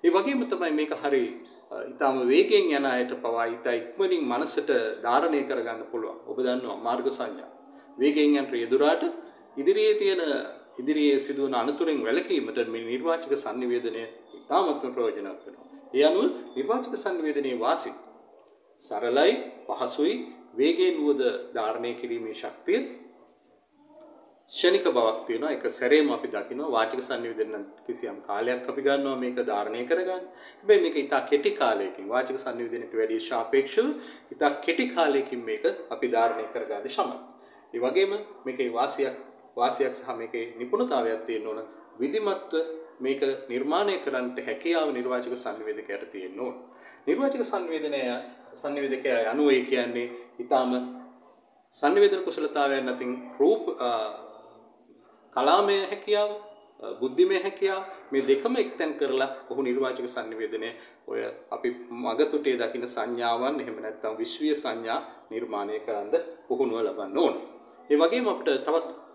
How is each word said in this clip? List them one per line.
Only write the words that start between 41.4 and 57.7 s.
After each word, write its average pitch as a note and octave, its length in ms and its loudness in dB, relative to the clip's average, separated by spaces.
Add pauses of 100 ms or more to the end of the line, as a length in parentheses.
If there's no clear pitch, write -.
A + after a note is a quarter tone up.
ඕන. A2 140 -6 (340)
විධිමත්ව C#3 580 -2 (440)
මේක C3+ 240 -2 (240)
නිර්මාණය D#3+ 540 0
කරන්නට B2+ 400 -4
හැකියාව D#3 520 -2
නිර්වාචක B2 440 -4
සංනිවේදකයාට G#2+ 760 -8
තියෙන්න F#2 300 -12
ඕන. B2 140 -6 (460)
නිර්වාචක B3 420 0
සංවේදනය, D#3 580 -2 (520)
සංනිවේදකයා C3+ 720 -2
යනුව C#3+ 240 4
ඒ B2+ 120 6
කියන්නේ B2 440 0 (280)
ඊටාම B2+ 360 2 (1040)
සංනිවේදන F#3+ 460 6
කුසලතාවයන් C#3+ 680 0
අතින් B2 220 -4 (220)
රූප, F#3 320 4 (120)
අ, B2 140 0 (1400)
කලාමය G3 500 4
හැකියාව, G#3 480 0 (500)
අ, G#2+ 120 -12
බුද්ධිමය C3 440 4
හැකියාව F#3+ 460 -2 (240)